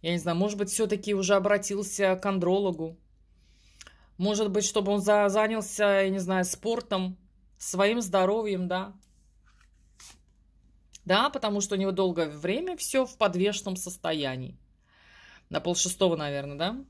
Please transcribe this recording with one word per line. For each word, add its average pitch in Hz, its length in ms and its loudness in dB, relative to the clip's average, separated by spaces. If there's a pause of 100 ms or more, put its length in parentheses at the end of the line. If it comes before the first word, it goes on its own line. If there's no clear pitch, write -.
Я 165 120 -2
не 175 60 0
знаю, 165 200 0
может 208 180 0
быть, 196 140 -2
все-таки 208 420 0
уже 196 220 2
обратился 202 800 2
к 185 100 -8
андрологу. 180 720 0 (1200)
Может 208 340 0
быть, 208 140 0
чтобы 202 280 0
он 208 80 2
за-, 208 280 4
занялся, 208 760 2
я 190 60 2
не 190 120 -2
знаю, 180 240 0
спортом, 190 760 -2 (400)
своим 202 420 2
здоровьем, 190 680 2
да. 190 260 -4 (2000)
Да, 233 260 2
потому 208 300 -2
что 196 140 -4
у 190 40 0
него 196 120 0
долгое 180 380 0
время 202 480 -4
все 262 300 0
в - 100 -16
подвешенном 202 600 0
состоянии. 139 800 -6 (920)
На 156 100 -2
полшестого, 175 560 0
наверное, 143 400 -6
да? 185 200 -4 (140)